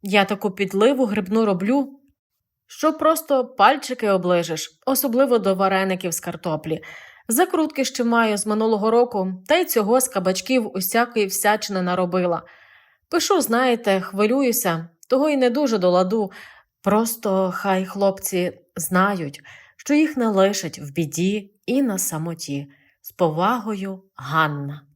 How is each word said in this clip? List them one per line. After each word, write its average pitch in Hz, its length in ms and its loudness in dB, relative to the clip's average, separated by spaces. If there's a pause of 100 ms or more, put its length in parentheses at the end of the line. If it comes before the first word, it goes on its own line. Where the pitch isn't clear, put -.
Я 202 220 2
таку 202 260 -2
підливу 202 540 2
грибну 208 400 0
роблю, 214 560 -2 (680)
що - 260 -2
просто 311 520 0
пальчики 247 640 2
оближеш, 175 760 0
особливо 262 520 2
до 196 160 2
вареників 190 600 0
з - 60 -8
картоплі. 160 600 -6 (480)
Закрутки 311 560 0
ще - 200 -4
маю 233 320 2
з 196 100 -6
минулого 214 440 0
року, 226 420 2 (160)
та 302 80 4
й 359 80 2
цього 233 360 2
з - 80 -2
кабачків 196 680 -2
усякої 226 520 0
всячини 202 560 -2
наробила. 180 600 -2 (720)
Пишу, 339 260 2
знаєте, 233 600 2
хвилююся, 208 880 0 (200)
того 269 200 2
й 294 80 2
не 247 140 4
дуже 233 280 0
до 180 120 4
ладу. 185 420 2 (500)
Просто 196 720 0
хай 190 300 -2
хлопці 190 760 -2 (160)
знають, 180 640 -2 (360)
що - 180 -2
їх 302 220 2
не 233 120 0
лишать 196 500 0
в 139 140 -12
біді 185 640 -2 (120)
і 262 160 0
на 208 160 -2
самоті. 156 680 -6 (360)
З - 100 -20
повагою, 190 880 -2 (120)
Ганна. 147 680 -2 (140)